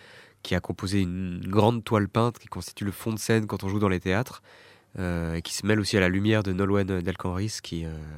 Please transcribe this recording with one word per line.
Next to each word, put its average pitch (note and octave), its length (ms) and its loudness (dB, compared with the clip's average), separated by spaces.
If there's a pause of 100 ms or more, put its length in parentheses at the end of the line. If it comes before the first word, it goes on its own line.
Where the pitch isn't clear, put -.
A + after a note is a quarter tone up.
(420)
qui - 140 -2
a F2 40 2
composé G2 400 -2
une F2+ 460 -2
grande G#2+ 380 2
toile G#2 240 2
peinte A2+ 300 0
qui - 100 -20
constitue - 360 -10
le G2+ 60 0
fond A2+ 220 -6
de A2 60 -4
scène A2 280 2
quand G2+ 160 -6
on F#2+ 60 -4
joue G2+ 100 0
dans G2+ 100 4
les F#2 120 2
théâtres, F#2+ 420 -2 (560)
euh, E2+ 380 -2
et E2+ 60 -4
qui - 120 -8
se - 100 -6
mêle G#2+ 160 4
aussi G2+ 160 0
à G2 40 6
la F2+ 80 6
lumière G#2 340 4
de F#2+ 100 -2
Nolwenn F#2+ 480 2
Delcanris, F#2 640 -4
qui, E2 240 -6
euh, D#2+ 40 -6 (280)